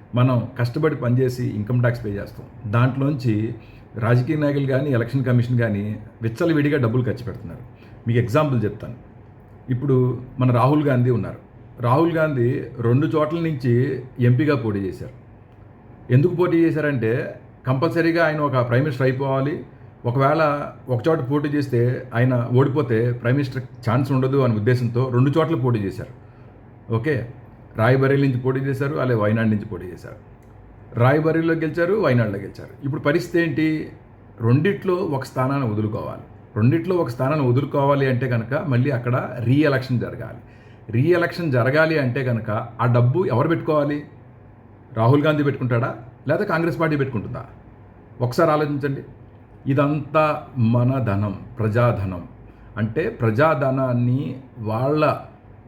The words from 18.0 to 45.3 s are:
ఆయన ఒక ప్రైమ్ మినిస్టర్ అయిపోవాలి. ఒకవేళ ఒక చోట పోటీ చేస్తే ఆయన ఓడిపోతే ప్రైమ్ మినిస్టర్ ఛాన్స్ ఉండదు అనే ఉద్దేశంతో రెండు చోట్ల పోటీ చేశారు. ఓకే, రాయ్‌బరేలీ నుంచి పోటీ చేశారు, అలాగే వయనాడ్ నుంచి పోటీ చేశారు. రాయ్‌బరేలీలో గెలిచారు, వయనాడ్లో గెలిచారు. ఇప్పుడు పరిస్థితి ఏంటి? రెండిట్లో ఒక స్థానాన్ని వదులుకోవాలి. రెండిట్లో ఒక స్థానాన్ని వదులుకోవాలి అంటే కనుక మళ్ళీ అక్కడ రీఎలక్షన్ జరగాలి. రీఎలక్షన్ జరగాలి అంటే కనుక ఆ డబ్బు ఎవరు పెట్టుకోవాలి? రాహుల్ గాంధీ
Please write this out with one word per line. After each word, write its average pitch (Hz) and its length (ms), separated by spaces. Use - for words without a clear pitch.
ఆయన 156 140
ఒక 143 120
ప్రైమ్ 123 320
మినిస్టర్ 139 220
అయిపోవాలి. 135 580
ఒకవేళ 143 680
ఒక 123 200
చోట 151 220
పోటీ 147 180
చేస్తే 127 640
ఆయన 120 380
ఓడిపోతే 123 600
ప్రైమ్ 120 240
మినిస్టర్ 131 260
ఛాన్స్ 139 220
ఉండదు 131 240
అనే 123 180
ఉద్దేశంతో 120 580
రెండు 127 260
చోట్ల 160 160
పోటీ 123 240
చేశారు. - 480
ఓకే, 117 340
రాయ్‌బరేలీ 135 520
నుంచి 123 120
పోటీ 131 200
చేశారు, 139 340
అలాగే 127 240
వయనాడ్ 107 320
నుంచి 104 140
పోటీ 90 220
చేశారు. - 300
రాయ్‌బరేలీలో 160 560
గెలిచారు, 160 380
వయనాడ్లో 120 460
గెలిచారు. - 460
ఇప్పుడు 139 160
పరిస్థితి 170 440
ఏంటి? 156 440
రెండిట్లో 156 540
ఒక 170 300
స్థానాన్ని 135 460
వదులుకోవాలి. 104 520
రెండిట్లో 165 400
ఒక 160 120
స్థానాన్ని 139 400
వదులుకోవాలి 139 580
అంటే 127 220
కనుక 117 260
మళ్ళీ 143 360
అక్కడ 127 500
రీఎలక్షన్ 127 600
జరగాలి. 82 380
రీఎలక్షన్ 170 600
జరగాలి 147 460
అంటే 131 260
కనుక 110 260
ఆ 120 120
డబ్బు 127 320
ఎవరు 139 240
పెట్టుకోవాలి? 147 560
రాహుల్ 131 300
గాంధీ 151 180